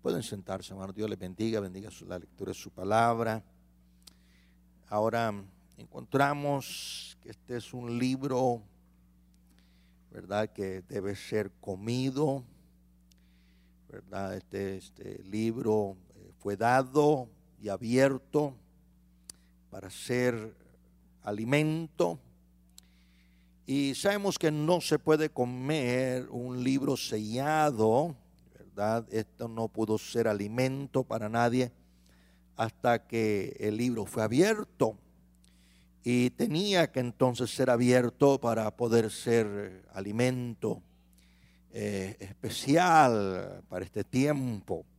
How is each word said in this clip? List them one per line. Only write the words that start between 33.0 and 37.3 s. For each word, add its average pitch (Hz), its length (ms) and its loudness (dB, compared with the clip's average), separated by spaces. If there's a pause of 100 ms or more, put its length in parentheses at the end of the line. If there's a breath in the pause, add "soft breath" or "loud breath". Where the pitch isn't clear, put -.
que 107 540 0
el 104 160 -2
libro 117 280 0
fue 110 200 -2
abierto. 139 720 2 (1080 soft breath)
Y 123 260 2
tenía 190 600 2
que - 80 -4
entonces 123 560 0